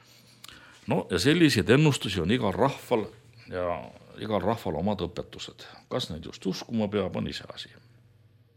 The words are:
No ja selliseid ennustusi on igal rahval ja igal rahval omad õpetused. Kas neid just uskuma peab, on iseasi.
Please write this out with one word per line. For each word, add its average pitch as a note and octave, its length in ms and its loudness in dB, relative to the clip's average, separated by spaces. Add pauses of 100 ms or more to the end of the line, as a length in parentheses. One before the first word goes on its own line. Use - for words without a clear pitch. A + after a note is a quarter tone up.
(880)
No - 240 0
ja F2+ 100 2
selliseid B2+ 480 4
ennustusi C3 540 4
on F2 100 2
igal A2 240 0
rahval B2 480 2 (480)
ja F2 300 -4 (340)
igal G#2+ 240 -2
rahval F#2 400 -2
omad G2 240 0
õpetused. - 640 -10 (260)
Kas - 160 -4
neid D#2+ 160 -10
just - 240 -12
uskuma G#2+ 400 -2
peab, F#2+ 320 -2
on - 80 -4
iseasi. - 400 -12 (880)